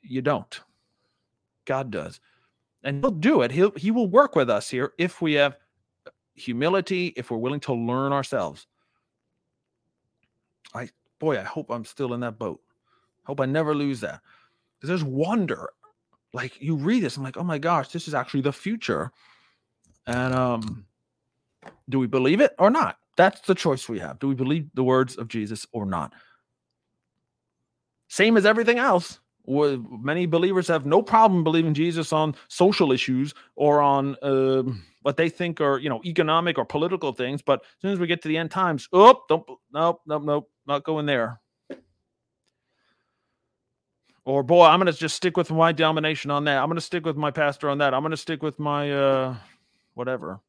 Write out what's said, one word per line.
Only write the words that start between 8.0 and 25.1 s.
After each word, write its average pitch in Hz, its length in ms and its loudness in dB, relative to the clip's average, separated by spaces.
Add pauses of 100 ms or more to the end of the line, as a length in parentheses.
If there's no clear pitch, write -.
ourselves. 113 540 -6 (2000)
I, 117 160 -12 (300)
boy, 156 180 0
I 95 60 -6
hope - 260 -10
I'm 117 140 -8
still 120 300 -6
in 120 80 -6
that 113 180 -8
boat. 98 220 -8 (640)
Hope 139 160 -6
I 131 40 0
never 151 300 -2
lose 139 240 -2
that. - 220 -10 (580)
'Cause - 80 -12
there's 175 160 -2
wonder. 151 680 -2 (640)
Like, 127 300 -12
you 160 160 -2
read 196 260 0
this, 135 140 -6
I'm 139 60 -8
like, 135 120 -10
"Oh 156 80 -6
my 170 140 -4
gosh, 156 320 -2
this - 180 -10
is 156 60 -10
actually 135 280 -4
the 139 120 -2
future." 131 580 -6 (960)
And, 127 260 -4
um, 120 520 -4 (1040)
do 135 100 -2
we 123 80 -2
believe 135 320 2
it - 180 4
or 190 120 6
not? - 280 0 (200)
That's 190 240 4
the - 120 0
choice 147 360 -2
we 110 100 -6
have. 78 200 -12
Do 139 100 -2
we 139 40 0
believe 143 400 -4
the 131 100 -2
words 127 340 2